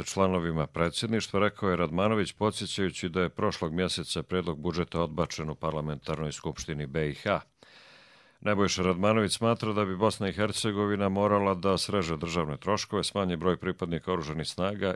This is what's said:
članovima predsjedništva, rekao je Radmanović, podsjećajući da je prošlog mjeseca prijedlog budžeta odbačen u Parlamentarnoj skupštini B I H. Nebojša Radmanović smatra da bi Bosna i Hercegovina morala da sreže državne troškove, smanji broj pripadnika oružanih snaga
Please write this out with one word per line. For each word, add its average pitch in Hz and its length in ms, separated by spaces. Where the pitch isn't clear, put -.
članovima 85 640
predsjedništva, 98 720
rekao 101 300
je 90 60
Radmanović, 90 580
podsjećajući 95 760
da 90 120
je 82 80
prošlog 87 440
mjeseca 85 500
prijedlog 85 360
budžeta 82 420
odbačen 78 480
u 73 60
Parlamentarnoj 76 760
skupštini 73 540
B 76 240
I 71 40
H. 92 280
Nebojša 98 420
Radmanović 98 480
smatra 113 420
da 104 120
bi 95 100
Bosna 98 340
i 85 40
Hercegovina 101 760
morala 101 440
da 90 240
sreže 82 400
državne 80 400
troškove, 101 460
smanji 92 320
broj 85 220
pripadnika 90 560
oružanih 78 340
snaga 95 480